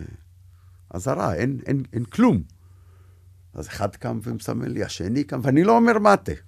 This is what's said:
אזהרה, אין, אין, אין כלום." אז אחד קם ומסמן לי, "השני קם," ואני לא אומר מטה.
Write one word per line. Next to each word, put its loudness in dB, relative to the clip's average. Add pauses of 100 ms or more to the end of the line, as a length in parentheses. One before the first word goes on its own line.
(920)
אזהרה, -2
אין, -2
אין, -2 (100)
אין -4
כלום." 2 (1120)
אז -10
אחד -6
קם -6
ומסמן -6
לי, -4
"השני -4
קם," -8
ואני 4
לא 6
אומר 4
מטה. 4 (160)